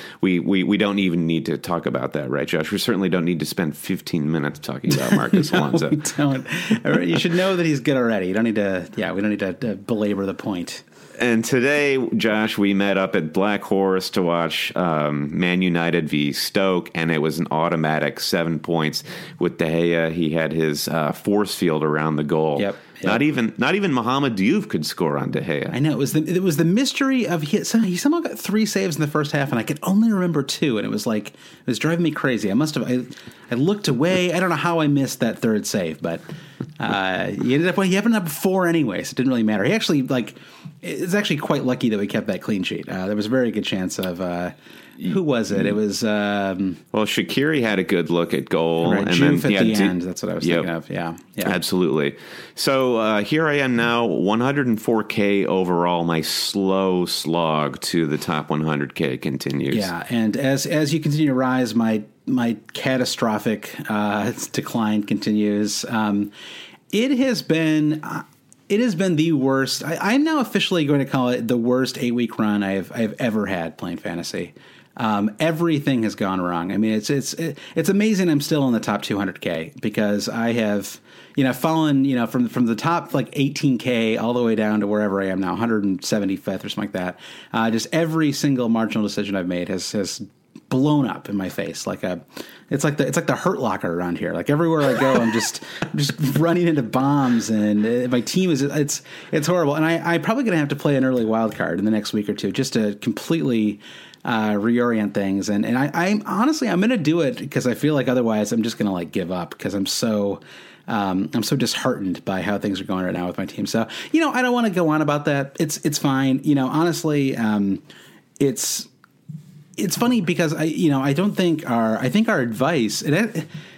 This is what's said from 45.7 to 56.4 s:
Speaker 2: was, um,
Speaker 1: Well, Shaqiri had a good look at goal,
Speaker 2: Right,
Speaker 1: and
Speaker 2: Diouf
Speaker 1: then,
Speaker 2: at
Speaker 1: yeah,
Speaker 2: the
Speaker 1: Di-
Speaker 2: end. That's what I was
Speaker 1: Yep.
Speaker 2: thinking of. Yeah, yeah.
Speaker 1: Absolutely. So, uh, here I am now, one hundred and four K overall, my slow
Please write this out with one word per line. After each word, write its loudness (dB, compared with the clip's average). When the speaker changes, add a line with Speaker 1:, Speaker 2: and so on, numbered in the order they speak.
Speaker 2:
was, -2
um, 0
Speaker 1:
Well, 0
Shaqiri 0
had 2
a 4
good 0
look 2
at -2
goal, 2
Speaker 2:
Right, 2
Speaker 1:
and 0
Speaker 2:
Diouf 4
Speaker 1:
then, 0
Speaker 2:
at 4
Speaker 1:
yeah, 4
Speaker 2:
the 4
Speaker 1:
Di- 4
Speaker 2:
end. 0
That's -8
what -4
I -4
was -4
Speaker 1:
Yep. 4
Speaker 2:
thinking 0
of. -8
Yeah, -6
yeah. -4
Speaker 1:
Absolutely. 0
So, 2
uh, 2
here 0
I 2
am 2
now, 2
one 2
hundred 2
and 2
four 2
K 2
overall, 2
my 2
slow 0